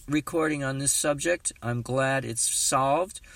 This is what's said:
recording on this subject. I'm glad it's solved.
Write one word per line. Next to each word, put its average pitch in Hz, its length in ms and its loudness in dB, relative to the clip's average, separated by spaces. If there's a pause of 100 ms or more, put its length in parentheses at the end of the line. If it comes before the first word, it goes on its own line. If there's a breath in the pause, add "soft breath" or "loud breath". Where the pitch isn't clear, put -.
recording 151 560 0
on 135 140 -2
this 143 140 2
subject. 156 600 0 (100)
I'm 120 180 -2
glad 135 440 0
it's 117 180 -4
solved. 143 760 2 (160 loud breath)